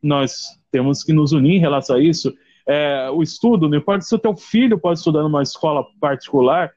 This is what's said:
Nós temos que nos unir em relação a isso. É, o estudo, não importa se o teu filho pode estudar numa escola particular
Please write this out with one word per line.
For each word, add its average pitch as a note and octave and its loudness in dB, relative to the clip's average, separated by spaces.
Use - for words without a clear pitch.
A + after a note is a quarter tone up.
Nós C#3 -2
temos C#3 0
que E3 -2
nos D3+ 2
unir D#3 4
em F#3 4
relação C#3 0
a B2+ 4
isso. D#3+ 0
É, C#3 -2
o D#3+ -2
estudo, F3 0
não D3 0
importa G3 -2
se - -4
o A3 0
teu A3 -2
filho A3+ 0
pode E3+ -2
estudar D#3 0
numa D3+ 0
escola D3 -2
particular C#3+ 0